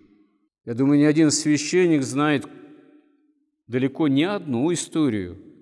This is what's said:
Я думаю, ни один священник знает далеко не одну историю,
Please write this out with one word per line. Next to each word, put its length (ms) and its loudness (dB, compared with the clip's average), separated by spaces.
Я 100 -8
думаю, 240 2
ни 60 4
один 260 4
священник 720 0
знает 460 -2
далеко 400 -2
не 160 2
одну 480 -2
историю, 680 -4